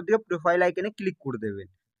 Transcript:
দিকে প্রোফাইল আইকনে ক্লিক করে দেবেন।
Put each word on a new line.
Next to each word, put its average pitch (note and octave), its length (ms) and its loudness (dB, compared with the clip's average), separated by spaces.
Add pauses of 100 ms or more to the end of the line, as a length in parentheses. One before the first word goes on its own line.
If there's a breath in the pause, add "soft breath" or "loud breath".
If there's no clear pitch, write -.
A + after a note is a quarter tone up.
দিকে G#3+ 220 2
প্রোফাইল F3 380 0
আইকনে F3+ 340 0
ক্লিক F#3+ 220 -4
করে B2 240 -6
দেবেন। G2 260 -8 (320)